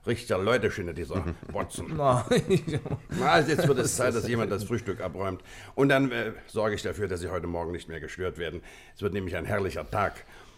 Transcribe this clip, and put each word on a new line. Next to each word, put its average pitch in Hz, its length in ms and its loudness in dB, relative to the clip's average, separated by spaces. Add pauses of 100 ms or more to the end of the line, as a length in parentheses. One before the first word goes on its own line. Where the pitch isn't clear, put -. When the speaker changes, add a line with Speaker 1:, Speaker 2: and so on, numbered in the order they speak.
Speaker 1:
Richtiger 113 320 0
Leuteschinne, 98 560 4
dieser 85 280 -2 (160)
Speaker 2:
<laughs> - 140 -14
Speaker 1:
Watson. 92 440 -6
Speaker 3:
Na, 127 300 4 (440)
<laughs> - 400 -4
Speaker 1:
Na, 175 160 0
also 156 240 6
jetzt 139 180 4
wird 131 100 4
es 110 160 0
Zeit, 123 200 2
dass 113 120 -2
jemand 113 240 0
das 101 140 -2
Frühstück 101 360 -4
abräumt. 92 420 -4 (320)
Und 139 160 4
dann, 135 200 4
äh, 113 220 -4 (140)
sorge 107 280 0
ich 95 80 -6
dafür, 98 240 -4
dass 87 140 -2
Sie 87 80 -6
heute 87 180 -4
Morgen 85 260 -4
nicht 85 160 -10
mehr 80 120 -10
gestört 82 380 -6
werden. 85 240 -6 (340)
Es - 60 -10
wird 98 100 -2
nämlich 92 240 -4
ein 82 80 -4
herrlicher 92 440 -2
Tag. 101 360 -2 (340)